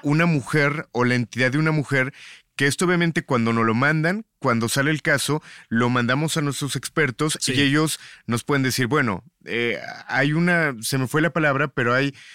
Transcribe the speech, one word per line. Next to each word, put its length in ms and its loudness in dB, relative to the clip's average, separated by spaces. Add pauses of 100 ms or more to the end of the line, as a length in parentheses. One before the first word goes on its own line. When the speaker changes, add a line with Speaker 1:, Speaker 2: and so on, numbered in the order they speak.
Speaker 1:
una 240 2
mujer 680 0
o 120 2
la 100 4
entidad 380 0
de 60 0
una 140 2
mujer, 400 0 (440)
que 100 2
esto 180 0
obviamente 400 0
cuando 280 0
nos 140 2
lo 80 2
mandan, 520 0 (120)
cuando 300 0
sale 220 0
el 120 -2
caso, 400 0 (260)
lo 220 2
mandamos 460 0
a 60 -2
nuestros 340 -4
expertos 640 -2
Speaker 2:
Sí. 140 -4
Speaker 1:
y 80 2
ellos 360 2 (280)
nos 180 -4
pueden 180 0
decir, 240 0
bueno, 380 -2 (200)
eh, 360 -4 (260)
hay 280 0
una, 460 0
se 180 -2
me 100 -2
fue 140 0
la 100 0
palabra, 360 0
pero 260 0
hay 200 0 (200)